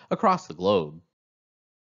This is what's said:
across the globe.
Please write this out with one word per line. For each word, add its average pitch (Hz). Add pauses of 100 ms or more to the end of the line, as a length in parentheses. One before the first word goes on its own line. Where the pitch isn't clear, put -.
across 180
the 82
globe. 85 (880)